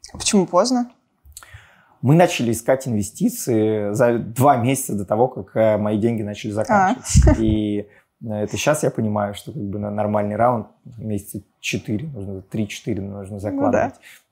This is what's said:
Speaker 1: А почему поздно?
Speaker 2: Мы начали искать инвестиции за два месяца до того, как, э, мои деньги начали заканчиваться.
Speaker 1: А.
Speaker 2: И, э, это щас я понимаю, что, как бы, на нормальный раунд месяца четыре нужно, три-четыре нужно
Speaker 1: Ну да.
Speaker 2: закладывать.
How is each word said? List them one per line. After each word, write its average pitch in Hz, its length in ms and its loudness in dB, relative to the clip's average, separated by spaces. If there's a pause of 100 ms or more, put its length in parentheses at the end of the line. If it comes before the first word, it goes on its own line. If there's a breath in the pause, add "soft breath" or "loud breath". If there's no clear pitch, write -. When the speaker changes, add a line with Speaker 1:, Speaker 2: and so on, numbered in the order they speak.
(140)
Speaker 1:
А - 40 -16
почему 190 280 2
поздно? 240 440 2 (1120 soft breath)
Speaker 2:
Мы 135 140 6
начали 170 360 4
искать 131 360 0
инвестиции 107 1080 0
за 120 240 4
два 127 400 2
месяца 123 380 0
до 101 100 -4
того, 117 220 2
как, - 280 -8
э, 110 220 4
мои 107 220 0
деньги 113 240 0
начали 104 280 -8
заканчиваться. 196 800 4
Speaker 1:
А. - 80 4
Speaker 2:
И, 104 480 0 (360 soft breath)
э, 110 100 -6
это 104 240 -4
щас 147 260 0
я 127 60 2
понимаю, 104 440 -2
что, - 180 -16
как - 100 -10
бы, 101 180 -6
на 104 120 -6
нормальный 104 440 -2
раунд 117 320 2 (300)
месяца 107 440 -8 (180)
четыре 107 480 -6
нужно, 98 340 -10
три-четыре 104 600 -6
нужно 98 340 -10
Speaker 1:
Ну 98 60 -10
да. - 100 -4
Speaker 2:
закладывать. 277 440 0 (360 loud breath)